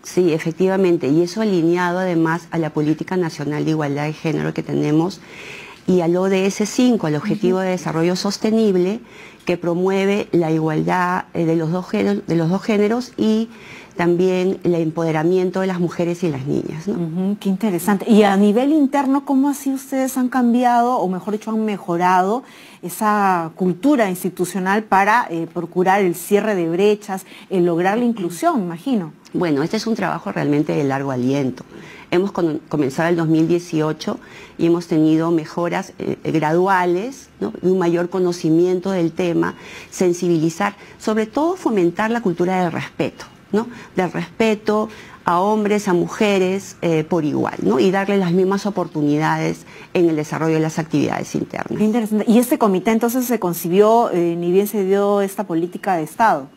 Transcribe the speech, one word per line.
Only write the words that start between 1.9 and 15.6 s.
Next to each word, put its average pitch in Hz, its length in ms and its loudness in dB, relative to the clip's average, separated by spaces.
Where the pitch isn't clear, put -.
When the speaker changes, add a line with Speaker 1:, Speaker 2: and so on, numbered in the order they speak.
Speaker 1:
además 165 500 0
a 180 80 -4
la 156 140 -2
Política 156 460 -2
Nacional 151 480 -4
de 160 60 0
Igualdad 147 340 -2
de 156 80 -4
Género 156 380 -4
que 156 120 -6
tenemos, 151 580 0
y 180 140 4
al 170 140 2
O 185 140 2
D 190 160 2
S 202 220 -2
cinco, 247 400 2
al 151 80 0
Objetivo 185 420 0
Speaker 2:
Ujú. 190 80 -2
Speaker 1:
de 185 60 0
Desarrollo 170 440 0
Sostenible, 202 840 0
que 175 120 0
promueve 190 720 0
la 165 200 2
igualdad, 165 840 0
eh, 170 120 -2
de 160 100 2
los 160 160 -2
dos 180 180 -4
géneros, 202 380 -2
de 165 80 0
los 165 140 2
dos 190 120 0
géneros 220 560 0
y 220 320 0
también 185 680 2
el 175 120 2
empoderamiento 165 840 0
de 190 80 0